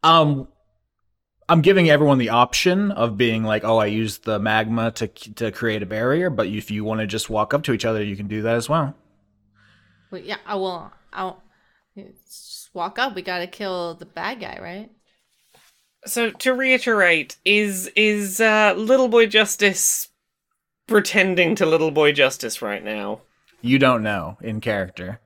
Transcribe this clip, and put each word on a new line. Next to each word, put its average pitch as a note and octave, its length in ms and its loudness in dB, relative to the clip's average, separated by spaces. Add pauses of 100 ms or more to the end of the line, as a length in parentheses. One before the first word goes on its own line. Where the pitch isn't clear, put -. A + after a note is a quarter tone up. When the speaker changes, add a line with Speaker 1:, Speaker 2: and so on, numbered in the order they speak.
Speaker 1:
Um, D3+ 460 4 (1000)
I'm E3 120 6
giving F3 280 6
everyone C#3+ 300 6
the A2+ 100 0
option F3+ 640 2
of A#2 260 -2
being A2 260 0
like, G#2+ 220 -2
"Oh, A2+ 140 2
I G#2+ 80 2
used A2 360 -4
the G#2+ 160 -2
magma A2 520 0
to, A2 160 -6
to G#2+ 440 -8
create G#2+ 320 -4
a - 20 -8
barrier," B2+ 440 -2
but A2 180 -2
if G#2 240 -8
you G#2+ 140 -4
wanna A2 220 -2
just G#2+ 220 -6
walk G#2+ 240 0
up C#3+ 100 -2
to B2+ 100 -2
each G#2+ 120 -4
other, A2 160 -2
you G2+ 140 -6
can G2+ 120 -10
do G#2+ 160 -6
that A2+ 120 0
as A#2 140 -4
well. D3 260 -2 (1160)
Speaker 2:
Well, F#3 100 -14
yeah, - 240 -12
I G#3 100 -8
will, F#3 360 -6 (200)
I'll, F#3 320 -10 (520)
just - 760 -20
walk F3+ 260 -8
up. B3+ 160 -2
We F#3 60 -8
gotta F3+ 260 -8
kill F3+ 480 -8
the F3+ 100 -20
bad G#3+ 340 -10
guy, - 220 -14
right? F#3+ 280 -16 (1160)
Speaker 3:
So A#3 240 -2
to C4 240 -2
reiterate, A3+ 880 2
is, G3+ 520 0
is, G#3 440 0
uh, G#3+ 380 4
Little B3+ 320 4
Boy A#3 160 6
Justice G#3 840 0 (800)
pretending F#3 680 2
to F3+ 100 0
Little D#3+ 260 2
Boy D3 220 4
Justice C3+ 480 0
right G2+ 220 -6
now? G#2+ 380 -6 (400)
Speaker 1:
You B2+ 180 2
don't B2+ 240 4
know G2 380 -4
in A2 200 -8
character. F#2+ 640 -6